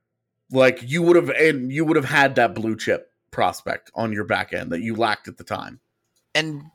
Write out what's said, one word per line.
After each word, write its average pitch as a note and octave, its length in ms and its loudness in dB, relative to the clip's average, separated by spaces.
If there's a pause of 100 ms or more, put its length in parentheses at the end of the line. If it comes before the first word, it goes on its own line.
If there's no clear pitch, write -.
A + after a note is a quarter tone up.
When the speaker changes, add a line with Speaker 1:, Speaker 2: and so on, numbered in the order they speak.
(520)
Speaker 1:
like, B2+ 320 4
you C#3+ 180 -2
would E3+ 140 6
have, D3 140 4
and C3+ 420 2
you D#3 140 -2
would D#3 100 2
have C#3+ 100 2
had C#3 300 2
that A#2+ 200 2
blue A2 200 -2
chip - 380 -4 (180)
prospect - 640 -4
on A2 160 -4
your G#2 140 -6
back F#2+ 260 -2
end F2+ 200 -8
that E2+ 100 -6
you A2+ 140 -6
lacked - 340 -2
at - 80 -20
the F#2 80 -20
time. - 340 -10 (560)
Speaker 2:
And, D3+ 280 -4 (120)